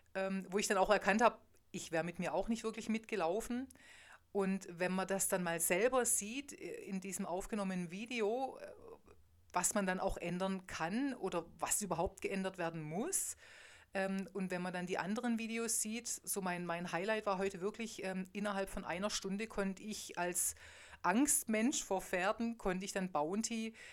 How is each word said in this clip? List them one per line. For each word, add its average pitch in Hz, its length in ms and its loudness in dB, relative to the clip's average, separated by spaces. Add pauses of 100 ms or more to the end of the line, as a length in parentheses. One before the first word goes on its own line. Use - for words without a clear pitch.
(140)
ähm, 190 360 0
wo 196 80 2
ich 214 80 2
dann 202 120 4
auch 190 120 6
erkannt 202 320 6
hab, 220 180 6 (300)
ich - 220 -6
wär 160 100 4
mit 175 160 -4
mir 160 160 0
auch 196 140 2
nicht 226 160 0
wirklich 220 240 -4
mitgelaufen. 226 800 0 (640)
Und 190 380 2
wenn 180 220 0
man 185 140 0
das 190 220 2
dann 180 140 2
mal 170 180 0
selber 233 440 4
sieht, 233 480 -2
äh, - 320 -10
in 190 160 -4
diesem 190 260 -4
aufgenommenen 185 640 -2
Video, 226 680 -2
äh, - 60 -8 (880)
was 180 220 2
man 202 120 4
dann 185 140 2
auch - 160 0
ändern 185 500 -2
kann 233 480 -2
oder 175 320 -2 (120)
was - 220 0
überhaupt 180 400 0
geändert 190 380 -2
werden 165 240 -2
muss, 180 540 -2 (600)
ähm, 190 380 0
und 190 160 -2
wenn 180 100 0
man 180 140 -2
dann 180 120 -2
die 185 120 -2
anderen 226 400 0
Videos 226 420 0
sieht, 226 280 -4
so - 340 -4
mein, 175 240 -2
mein 175 260 -2
Highlight 214 320 0
war 196 140 2
heute 196 240 -2
wirklich, 214 420 -6
ähm, 185 280 -2
innerhalb 202 360 -2
von 190 160 -6
einer 185 240 -2
Stunde 196 380 -2
konnte 196 360 -2
ich - 360 -8
als 175 360 0 (480)
Angstmensch 226 800 4
vor 185 200 0
Pferden, 214 560 0
konnte 185 260 0
ich 196 80 -6
dann 185 180 0
Bounty 220 640 0 (200)